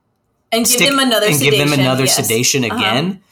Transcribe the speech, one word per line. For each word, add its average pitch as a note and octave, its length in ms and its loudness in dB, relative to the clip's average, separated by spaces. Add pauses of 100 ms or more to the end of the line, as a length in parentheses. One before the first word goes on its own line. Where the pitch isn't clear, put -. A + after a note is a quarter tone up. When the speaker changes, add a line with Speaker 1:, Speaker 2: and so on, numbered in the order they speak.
(520)
Speaker 1:
And A#3 120 0
give A#3 100 0
Speaker 2:
stick - 160 2
Speaker 1:
them C#4 80 0
another A3+ 300 0
Speaker 2:
and D3 120 0
give C#3+ 120 2
them C#3+ 160 2
Speaker 1:
sedation, C#3+ 180 0
Speaker 2:
another C3 180 0
Speaker 1:
yes. B2 120 0
Speaker 2:
sedation B2 480 0
Speaker 1:
Uh-huh. A2 120 -4
Speaker 2:
again. B2+ 560 -2